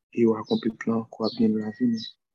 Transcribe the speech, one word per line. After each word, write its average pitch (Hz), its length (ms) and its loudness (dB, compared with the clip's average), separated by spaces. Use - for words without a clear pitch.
Et 117 120 4
on 110 80 4
accomplit 110 360 -2
le 113 60 -4
plan, 117 280 -2
quoi - 240 -4
bien 113 100 4
de 110 100 2
la 107 120 -4
vie, 180 160 -2
nous, 226 140 0